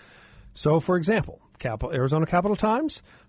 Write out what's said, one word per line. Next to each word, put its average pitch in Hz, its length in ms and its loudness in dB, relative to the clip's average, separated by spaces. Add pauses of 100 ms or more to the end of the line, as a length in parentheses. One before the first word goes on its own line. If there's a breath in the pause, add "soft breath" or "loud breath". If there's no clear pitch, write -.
(540 loud breath)
So, 156 260 2
for 180 160 0
example, 175 460 -2 (180)
Capital, 123 340 -6
Arizona 139 320 2
Capital 185 300 0
Times, 240 460 0 (280 soft breath)